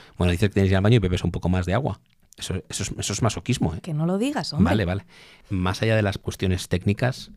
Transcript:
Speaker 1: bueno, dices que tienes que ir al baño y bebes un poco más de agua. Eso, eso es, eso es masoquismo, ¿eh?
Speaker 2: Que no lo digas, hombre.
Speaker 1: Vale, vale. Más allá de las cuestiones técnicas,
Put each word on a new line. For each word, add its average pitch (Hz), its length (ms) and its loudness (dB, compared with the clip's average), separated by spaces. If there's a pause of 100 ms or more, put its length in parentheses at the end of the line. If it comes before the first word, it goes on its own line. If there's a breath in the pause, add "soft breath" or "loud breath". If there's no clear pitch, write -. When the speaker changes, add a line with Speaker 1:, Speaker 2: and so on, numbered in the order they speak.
(180 loud breath)
Speaker 1:
bueno, 90 140 2
dices 90 180 2
que - 40 -6
tienes 98 160 4
que 95 40 4
ir 95 40 4
al 95 60 2
baño 117 140 6
y - 20 4
bebes 90 240 0
un 85 80 0
poco 87 180 -4
más 90 160 0
de 90 80 -2
agua. 147 260 -2 (360)
Eso, - 200 -8 (120)
eso - 140 -8
es, - 160 -6
eso - 160 -4
es - 80 -4
masoquismo, - 540 0
¿eh? - 60 -10
Speaker 2:
Que 165 120 -8
no 156 140 0
lo 185 100 0
digas, 247 360 -4
hombre. 160 180 4
Speaker 1:
Vale, 107 140 2
vale. 92 200 -2 (460 loud breath)
Más 92 320 0
allá 110 120 2
de 110 60 4
las 98 160 0
cuestiones 92 500 -2
técnicas, 101 680 -2